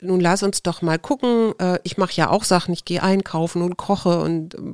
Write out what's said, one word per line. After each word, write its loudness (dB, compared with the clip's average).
nun 2
lass 4
uns 0
doch -4
mal 2
gucken, 0
äh, 0
ich -6
mach 0
ja 0
auch 2
Sachen, 2
ich -6
gehe -4
einkaufen 0
und -2
koche 0
und, -2
äh, -14